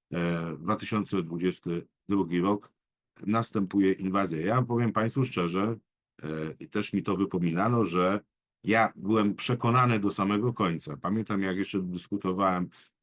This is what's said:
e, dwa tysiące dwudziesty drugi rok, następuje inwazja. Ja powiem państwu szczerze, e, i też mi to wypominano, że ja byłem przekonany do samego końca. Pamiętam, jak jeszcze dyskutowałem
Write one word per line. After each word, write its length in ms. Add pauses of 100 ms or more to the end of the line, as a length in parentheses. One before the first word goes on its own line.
(120)
e, 440
dwa 200
tysiące 460
dwudziesty 640 (220)
drugi 320
rok, 320 (540)
następuje 640
inwazja. 480
Ja 220
powiem 300
państwu 320
szczerze, 520 (460)
e, 380
i 80
też 240
mi 100
to 140
wypominano, 680
że 360 (440)
ja 320
byłem 380
przekonany 640
do 120
samego 420
końca. 440
Pamiętam, 460
jak 140
jeszcze 260
dyskutowałem 840 (340)